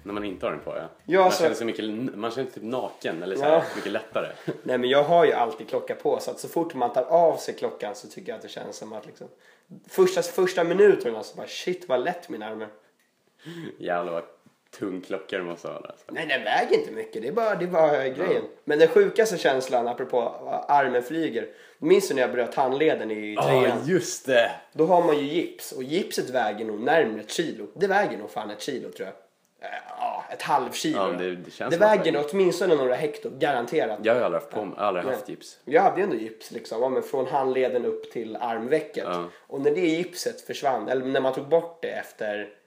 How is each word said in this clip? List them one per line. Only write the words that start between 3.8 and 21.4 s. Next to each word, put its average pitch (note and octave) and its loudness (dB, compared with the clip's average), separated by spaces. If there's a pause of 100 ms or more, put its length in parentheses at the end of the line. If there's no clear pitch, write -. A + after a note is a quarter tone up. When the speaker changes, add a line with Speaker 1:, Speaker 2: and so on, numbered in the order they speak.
Speaker 1:
lättare. G2+ -4 (180)
Speaker 2:
<laughs> - -8
Nej, B2+ 0
men B2 0
jag C#3 6
har E3+ 6
ju B2+ 4
alltid A#2 -2
klocka B2 -4
på, C3 0
så B2 -8
att - -10
så - -12
fort E3 -2
man B2 -2
tar D#3 2
av E3 4
sig - -8
klockan G#2+ -6
så - -18
tycker G2 -16
jag A2 -8
att A2 -14
det A2 -16
känns G2+ -12
som A2 -14
att, G#2+ -12
liksom, - -18 (600)
första, F#3 4
första F#3 0
minuterna E3+ 4
så - -16
bara, A2+ -10
shit, - -6
vad D#3+ 2
lätt F3 -6
min A2 -10
arm A2 -8
är. A2 -10 (1080)
Speaker 1:
Jävlar F2 -2
vad E2+ -4 (560)
tung F#2 -4
klocka F#2+ -6
du F#2 -4
måste F2 -8
ha, D2+ -8
alltså. - -14 (180)
Speaker 2:
Nej, D#3 -6
den E3 -2
väger D#3+ 2
inte - -6
mycket, A2 -10
det A2+ -6
är C#3+ -6
bara, G#3+ 0
det F3 -4
är F3+ -6
bara D3+ 4
grejen. C#3 -2
Speaker 1:
Ja. - -12 (140)
Speaker 2:
Men D3 0
den D#3+ 10
sjukaste G3+ 4
känslan, C3 2
apropå B2 0 (460)
armen C3 4
flyger, B2+ -4 (300)